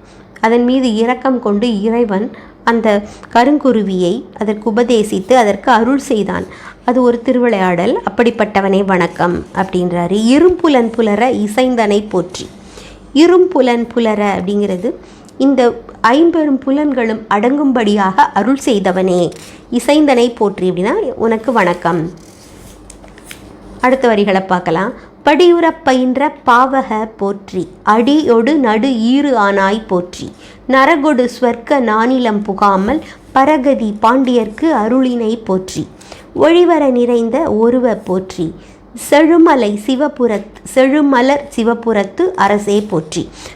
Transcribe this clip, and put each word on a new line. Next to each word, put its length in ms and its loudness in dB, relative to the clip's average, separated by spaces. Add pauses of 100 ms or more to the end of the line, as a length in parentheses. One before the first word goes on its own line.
(400)
அதன் 240 2
மீது 300 0
இரக்கம் 460 -2
கொண்டு 420 -2
இறைவன் 480 -2 (340)
அந்த 380 0 (300)
கருங்குருவியை 920 0 (140)
அதற்கு 340 -4
உபதேசித்து 600 0
அதற்கு 400 2
அருள் 260 2
செய்தான். 460 -4 (400)
அது 180 0
ஒரு 200 2
திருவிளையாடல். 880 0
அப்படிப்பட்டவனே 720 0
வணக்கம் 600 -2 (100)
அப்படின்றாரு. 720 -2
"இரும்புலன் 720 2
புலர 340 0
இசைந்தனை 800 0
போற்றி." 400 -6 (640)
இரும்புலன் 800 4
புலர 320 0 (140)
அப்படிங்கிறது 540 -4 (440)
இந்த 420 2 (200)
ஐம்பெரும் 680 2
புலன்களும் 600 -2
அடங்கும்படியாக 880 0
அருள் 480 0
செய்தவனே, 680 0 (400)
இசைந்தனை 680 2
போற்றி 340 -2
அப்படின்னா 220 -2 (240)
உனக்கு 360 -2
வணக்கம். 580 0 (1700)
அடுத்த 280 2
வரிகளை 320 2
பார்க்கலாம். 520 -2 (320)
"படியுறப் 600 2
பயின்ற 480 0 (140)
பாவக 720 0
போற்றி, 520 -6 (140)
அடியொடு 720 2
நடு 340 0
ஈறு 480 0
ஆனாய் 500 0
போற்றி, 460 -6 (340)
நரகொடு 640 2 (100)
ஸ்வர்க்க 400 -2
நானிலம் 600 0
புகாமல் 600 0 (320)
பரகதி 640 2
பாண்டியர்க்கு 760 0
அருளினை 720 0
போற்றி, 420 -4 (500)
ஒளிவர 540 4
நிறைந்த 640 0
ஒருவ 420 2
போற்றி, 600 -6 (560)
செழுமலை 760 4
சிவபுரத்-, 760 -2 (120)
செழுமலர் 800 2
சிவபுரத்து 640 -2
அரசே 600 0
போற்றி, 480 -6 (280)